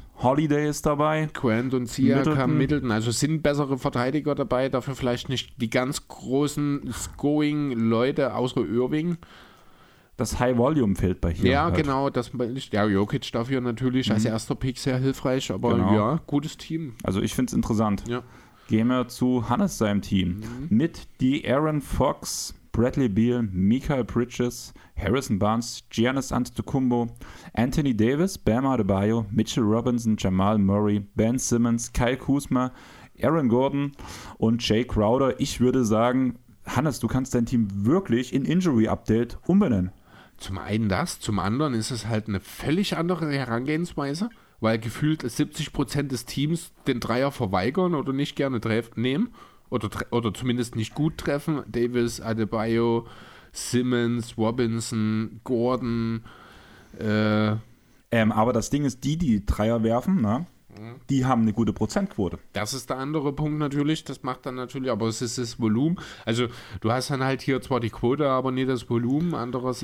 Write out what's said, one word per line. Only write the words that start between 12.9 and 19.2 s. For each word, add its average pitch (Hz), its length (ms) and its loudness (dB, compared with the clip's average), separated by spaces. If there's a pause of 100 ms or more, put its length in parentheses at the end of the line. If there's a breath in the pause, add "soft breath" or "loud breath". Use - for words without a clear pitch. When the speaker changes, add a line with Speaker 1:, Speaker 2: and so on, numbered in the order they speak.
Speaker 2:
dafür 123 300 -2
natürlich 123 500 0
als 107 140 2
Speaker 1:
Mhm. 117 60 0
Speaker 2:
erster 110 240 -4
Pick 131 220 -4
sehr 127 200 0
hilfreich, 131 540 0
aber 117 240 0
Speaker 1:
Genau. 95 200 4
Speaker 2:
ja, 113 320 2
gutes 147 300 -2
Team. 160 460 -8
Speaker 1:
Also 95 180 0
ich 107 120 0
find's 127 200 -2
interessant. 107 540 0
Speaker 2:
Ja. 120 140 -4 (460 loud breath)
Speaker 1:
Gehen 113 200 2
wir 127 200 0
zu 123 400 0